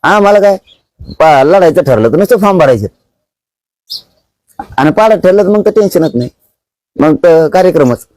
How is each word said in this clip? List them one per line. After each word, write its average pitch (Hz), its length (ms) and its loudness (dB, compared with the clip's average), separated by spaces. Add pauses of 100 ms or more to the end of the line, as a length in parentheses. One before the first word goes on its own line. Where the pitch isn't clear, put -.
आम्हाला 202 360 2
काय 196 180 0 (600)
पा-, 147 240 2
लढायचं 170 400 2
ठरलं 117 280 0
तर 131 40 -4
नुसतं 202 220 0
फॉर्म 196 200 -2
भरायचे 127 300 0 (1900)
आणि 151 140 0
पाडत 220 220 2
ठरलं 190 300 0
तर 180 40 -2
मग 208 180 0
तर 214 60 0
टेन्शनच 180 420 0
नाही, 123 160 -6 (720)
मग 151 160 2
तर 165 320 2
कार्यक्रमच. 165 680 -2